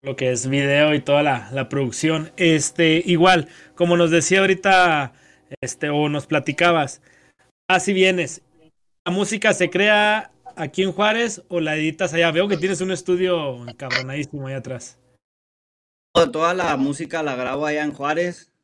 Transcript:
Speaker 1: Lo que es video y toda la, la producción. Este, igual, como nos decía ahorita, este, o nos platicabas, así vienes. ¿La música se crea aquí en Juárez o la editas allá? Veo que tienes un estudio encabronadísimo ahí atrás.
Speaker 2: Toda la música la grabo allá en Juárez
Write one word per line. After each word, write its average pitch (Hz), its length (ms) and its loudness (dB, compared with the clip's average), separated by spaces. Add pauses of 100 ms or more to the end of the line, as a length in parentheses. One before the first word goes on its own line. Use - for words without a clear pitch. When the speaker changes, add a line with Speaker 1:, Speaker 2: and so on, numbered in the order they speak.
Speaker 1:
Lo 135 140 -8
que 131 140 0
es 120 180 -4
video 143 440 2
y 151 60 0
toda 143 240 2
la, 127 300 -2
la 135 160 -6
producción. 156 640 -2
Este, 160 720 2
igual, 175 420 4 (280)
como 175 220 2
nos 170 140 4
decía 180 300 2
ahorita, 185 720 2 (480)
este, 147 280 -6
o 147 200 0
nos 147 180 -4
platicabas, 156 760 0 (680)
así 185 260 2
vienes. 185 500 2 (600)
¿La 175 60 -4
música 202 420 0
se 185 180 0
crea 208 600 2 (240)
aquí 165 280 -4
en 190 80 0
Juárez 214 560 -2
o 175 120 -4
la 156 160 -2
editas 156 380 -4
allá? 170 180 2
Veo 175 160 0
que 202 100 0
tienes 175 240 -2
un 190 100 -4
estudio 165 760 -2
encabronadísimo 135 800 -8
ahí 135 80 -8
atrás. 127 440 -12 (1300)
Speaker 2:
Toda 165 220 0
la 170 240 -2
música 143 460 -4
la 143 120 -4
grabo 127 300 -6
allá 151 180 -2
en 147 80 -4
Juárez 156 640 -6 (100)